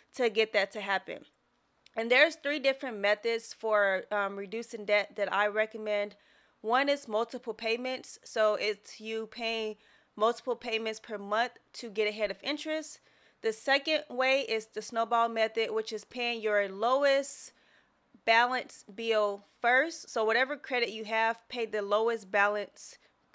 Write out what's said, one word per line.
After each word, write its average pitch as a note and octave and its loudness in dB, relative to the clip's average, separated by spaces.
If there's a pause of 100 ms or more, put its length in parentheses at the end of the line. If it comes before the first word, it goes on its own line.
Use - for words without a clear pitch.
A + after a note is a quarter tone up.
(140)
to B3 2
get G#3+ 2
that G3+ 2
to A3 -10
happen. G3 -4 (680)
And A3+ -4
there's D4 6
three D4 -4
different C4+ -2
methods G#3 0
for, G3+ 2
um, G3+ 0
reducing G#3 -8
debt G#3 2
that G3 -2
I G3+ 4
recommend. G#3 -2 (460)
One B3 2
is C#4+ -2
multiple A#3 -2
payments. A#3+ -6
So G#3+ 2
it's - -6
you A3 -4
paying A3 -6 (400)
multiple A#3 0
payments A3 -4
per G#3+ -10
month G#3 0 (220)
to A#3 -10
get G#3 0
ahead G#3 -2
of G3 -10
interest. D4+ -6 (420)
The A3 0
second C#4+ 0
way C4 2
is A3 -2
the - -10
snowball A3+ 0
method, A3+ 0
which A3 -4
is G#3+ -10
paying A#3+ -6
your G#3 2
lowest C4+ 2 (720)
balance B3 2 (100)
bill G#3 0 (180)
first. C4 2
So A3+ 0
whatever B3+ 2
credit B3 -2
you A3 -10
have, A3+ 0
pay A#3 -4
the G#3 -4
lowest G#3 0
balance G#3 0 (360)